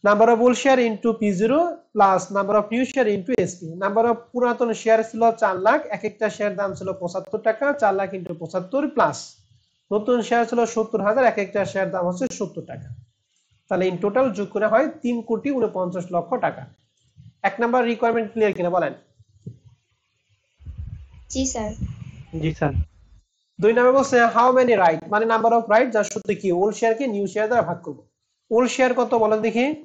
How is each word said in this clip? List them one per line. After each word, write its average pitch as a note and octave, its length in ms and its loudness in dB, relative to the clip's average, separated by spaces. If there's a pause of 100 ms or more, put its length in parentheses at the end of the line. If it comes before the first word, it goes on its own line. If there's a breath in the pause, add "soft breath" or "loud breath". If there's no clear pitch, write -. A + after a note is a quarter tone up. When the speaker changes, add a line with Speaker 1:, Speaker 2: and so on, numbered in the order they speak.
Speaker 1:
number G#3 220 6
of A#3 140 4
old B3 140 6
share C4 240 4
into A3+ 340 0
P G#3 300 -2
zero B3+ 240 2
plus G3 720 0
number G3 180 0
of G#3 180 4
new B3 120 0
share B3 240 0
into G3+ 280 -2
S F#3 120 2
P। E3 320 -14
Number G3+ 260 0
of A#3 80 2
পুরাতন A#3+ 580 -2
শেয়ার A3 380 2
ছিল A3+ 220 2
চার G3+ 240 0
লাখ, B3 300 2
এক G#3 180 -8
একটা G#3+ 260 -4
শেয়ার G3+ 260 -4
দাম G3 180 -4
ছিল F#3 180 -8
পঁচাত্তর F#3 460 -8
টাকা, A3+ 340 -2
চার A3 220 0
লাখ G3 180 -4
into F3 220 -10
পঁচাত্তর F3+ 540 -6
প্লাস - 460 -2 (580)
নতুন A3 300 0
শেয়ার A#3 220 0
ছিল A#3 220 0
সত্তর A3 360 -2
হাজার, A3 220 2
এক A3 140 2
একটা G3 260 -2
শেয়ার F#3+ 260 -4
দাম F3+ 160 -2
হচ্ছে F3+ 260 -4
সত্তর F3 300 -8
টাকা। - 320 -14 (760)
তাহলে F#3 220 0
in E3+ 80 -8
total G#3+ 320 0
যোগ F#3+ 180 -6
করে G#3 180 -2
হয় A#3 220 2
তিন A#3+ 340 -6
কোটি A#3 300 -4
ঊনপঞ্চাশ F#3 580 -4
লক্ষ F3 240 -4
টাকা। D3+ 320 -4 (760)
এক G3 160 -2
নাম্বার A#3+ 260 0
রিকোয়ারমেন্ট A#3 480 -2
ক্লিয়ার G#3+ 200 2
কিনা F3 180 -4
বলেন? E3 220 0 (2250)
Speaker 2:
জি, C4 180 -4
স্যার। A3 260 -6 (680)
Speaker 3:
জি, D#3 140 -2
স্যার। D3 180 -2 (880)
Speaker 1:
দুই G#3+ 120 6
নাম্বার B3 220 6
বলছে, B3+ 300 4
how A#3+ 320 4
many A#3 300 6
right, D#3+ 220 2
মানে G#3 180 0
number A3+ 240 2
of A#3 120 4
right, A3+ 280 4
যার G#3+ 140 0
সূত্র G3+ 300 -6
কি? F#3 180 -2
ওল্ড G3 240 0
শেয়ারকে A3+ 300 0
নিউ G3+ 200 -2
শেয়ার G#3 220 -4
দ্বারা A#3 140 2
ভাগ E3+ 200 -6
করব। - 240 -16 (440)
ওল্ড A#3 200 4
শেয়ার B3+ 240 2
কত A#3+ 200 0
বলেন A3 260 2
দেখি? A#3+ 340 0 (100)